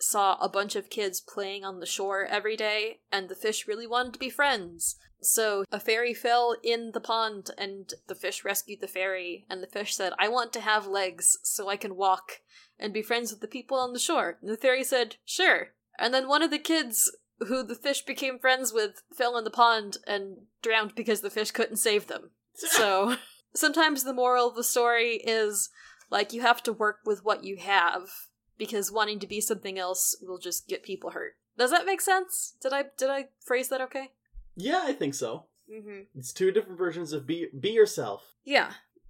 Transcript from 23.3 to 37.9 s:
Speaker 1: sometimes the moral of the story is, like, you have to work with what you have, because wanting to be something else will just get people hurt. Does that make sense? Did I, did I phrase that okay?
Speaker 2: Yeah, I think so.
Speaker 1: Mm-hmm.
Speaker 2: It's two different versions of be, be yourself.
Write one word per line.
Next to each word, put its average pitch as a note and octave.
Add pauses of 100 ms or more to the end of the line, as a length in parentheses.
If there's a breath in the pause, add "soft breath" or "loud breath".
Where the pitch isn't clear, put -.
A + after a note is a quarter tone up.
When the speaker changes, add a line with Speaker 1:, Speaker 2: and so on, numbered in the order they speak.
Speaker 1:
sometimes D#4
the C4
moral B3
of A#3+
the A#3+
story A#3+
is, G#3+ (400 loud breath)
like, G#3
you A#3+
have A#3+
to A3+
work G#3
with G3+
what G#3+
you G3
have, F3+ (500)
because G#3
wanting G#3+
to G3
be G#3
something F#3+
else F#3
will F#3
just F3
get -
people F#3+
hurt. - (240)
Does B3
that F4
make F#4+
sense? -
Did C4
I, C#4 (120)
did C4
I C#4 (200)
phrase B3+
that C4
okay? C4 (440)
Speaker 2:
Yeah, D4
I C4+
think C#3+
so. A#2+ (260)
Speaker 1:
Mm-hmm. G#3 (140)
Speaker 2:
It's C3
two F#3+
different F#3
versions E3+
of C3+
be, E3 (120)
be F#3+
yourself. E3 (120)